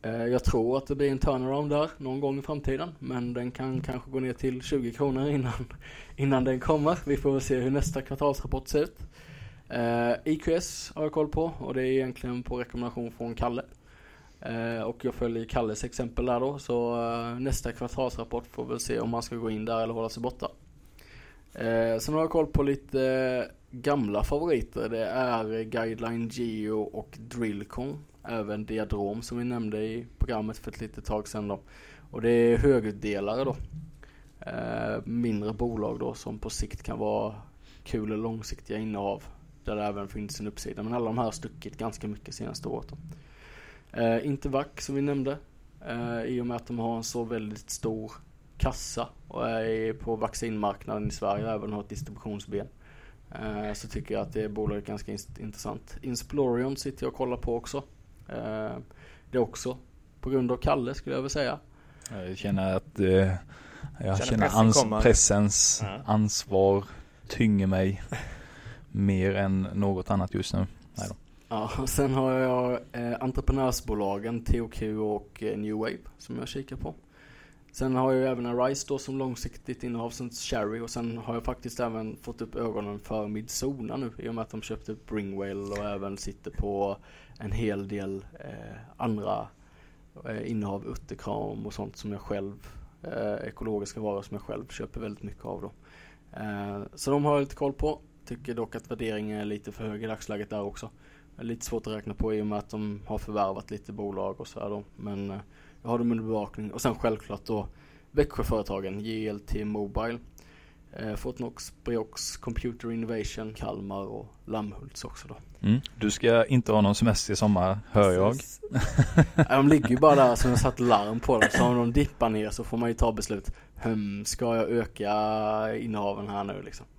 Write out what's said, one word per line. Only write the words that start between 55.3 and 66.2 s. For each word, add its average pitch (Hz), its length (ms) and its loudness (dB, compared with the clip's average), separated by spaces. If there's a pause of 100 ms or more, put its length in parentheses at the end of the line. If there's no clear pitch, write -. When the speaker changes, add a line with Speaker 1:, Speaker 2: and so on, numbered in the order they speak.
Speaker 1:
intressant. - 600 -10
Insplorion 131 760 0
sitter 135 260 -6
jag 127 80 -2
och - 60 -16
kollar 123 200 0
på 120 180 -2
också. 117 220 -6 (520)
Eh, 110 420 -4 (600)
det 127 60 0
är 123 40 6
också 127 360 -2 (440)
på 131 80 -4
grund 127 220 2
av 123 60 2
Kalle, 139 360 2
skulle 135 220 -6
jag 131 60 0
vilja 135 80 -4
säga. 139 300 -2 (680)
Speaker 2:
Jag 95 100 -6
känner 95 380 2
att, - 240 -4
eh, 95 80 6
jag 92 300 8 (600)
Speaker 3:
Känner 95 180 0
Speaker 2:
känner 123 200 2 (100)
Speaker 3:
pressen 110 200 4
Speaker 2:
ans-, 123 160 10
Speaker 3:
komma. 107 180 4
Speaker 2:
pressens 104 840 6
Speaker 3:
Ja. 101 220 -4
Speaker 2:
ansvar 101 800 6 (440)